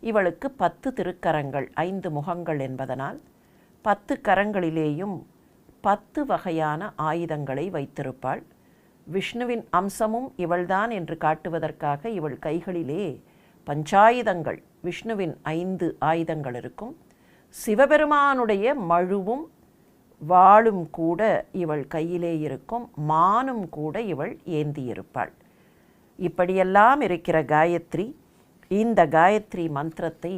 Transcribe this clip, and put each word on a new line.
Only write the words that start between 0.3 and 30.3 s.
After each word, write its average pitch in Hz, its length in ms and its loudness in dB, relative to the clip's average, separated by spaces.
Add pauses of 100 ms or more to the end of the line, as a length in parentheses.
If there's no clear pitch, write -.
பத்து 175 360 -2
திருக்கரங்கள், 151 680 -2 (200)
ஐந்து 185 300 -6
முகங்கள் 165 500 -4
என்பதனால் 131 520 -8 (680)
பத்து 208 280 -2 (140)
கரங்களிலேயும் 180 880 0 (720)
பத்து - 320 -2 (120)
வகையான 160 500 -2 (280)
ஆயுதங்களை 151 560 -4 (100)
வைத்திருப்பாள். 131 680 -8 (640)
விஷ்ணுவின் 233 560 -6 (160)
அம்சமும் 220 480 -4 (160)
இவள்தான் 185 560 0
என்று 160 260 -8
காட்டுவதற்காக 156 840 -4 (100)
இவள் 151 180 -6 (100)
கைகளிலே 165 580 -4 (640)
பஞ்சாயுதங்கள், 185 920 4 (280)
விஷ்ணுவின் 185 480 -4 (240)
ஐந்து 180 300 -2 (220)
ஆயுதங்கள் 160 500 -2
இருக்கும். 127 340 -12 (680)
சிவபெருமானுடைய 269 1120 4 (180)
மழுவும் 190 520 0 (800)
வாளும் 190 600 8 (140)
கூட 170 240 0 (400)
இவள் 151 320 -2
கையிலே 170 400 -4 (140)
இருக்கும். 220 380 -8 (260)
மானும் 208 520 2 (140)
கூட 151 180 -6 (180)
இவள் 151 200 -6 (260)
ஏந்தியிருப்பாள். 131 720 -6 (960)
இப்படியெல்லாம் 190 800 4
இருக்கிற 175 300 0 (160)
காயத்ரி, 170 540 2 (720)
இந்த 220 200 4 (140)
காயத்ரி 180 500 4 (120)
மந்திரத்தை 160 600 -8